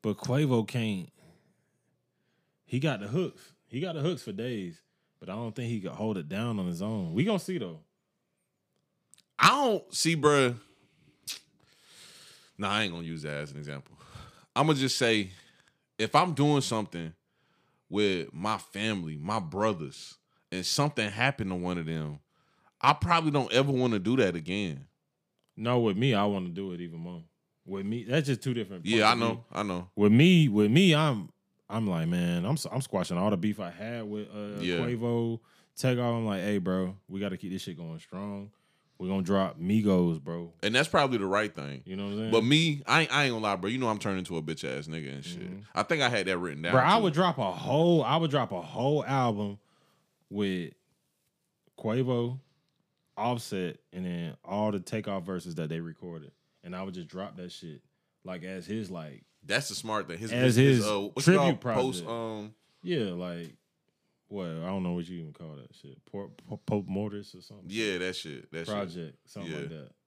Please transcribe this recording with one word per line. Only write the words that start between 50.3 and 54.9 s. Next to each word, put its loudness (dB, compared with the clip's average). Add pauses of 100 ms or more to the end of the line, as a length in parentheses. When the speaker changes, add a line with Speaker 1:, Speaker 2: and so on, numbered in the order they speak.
Speaker 1:
Quavo, -2 (800)
Offset, -4 (140)
and -8
then -6 (100)
all 0
the -2
Takeoff -6